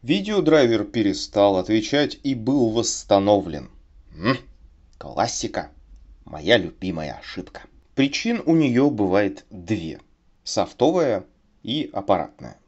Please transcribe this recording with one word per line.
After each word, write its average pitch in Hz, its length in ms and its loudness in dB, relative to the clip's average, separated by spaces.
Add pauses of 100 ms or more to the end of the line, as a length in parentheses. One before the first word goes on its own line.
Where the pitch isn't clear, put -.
Видеодрайвер 151 800 2
перестал 101 760 2
отвечать 110 680 0
и 135 100 0
был 120 360 0
восстановлен. 98 1000 0 (480)
М, 110 180 0 (640)
классика. - 720 -6 (540)
Моя 78 340 0
любимая 82 640 -8
ошибка. - 400 -14 (340)
Причин 175 500 -2
у 165 120 2
неё 139 340 4
бывает 101 600 0
две. 87 500 -6 (420)
Софтовая 120 840 0 (380)
и 143 300 -6
аппаратная. 87 760 -4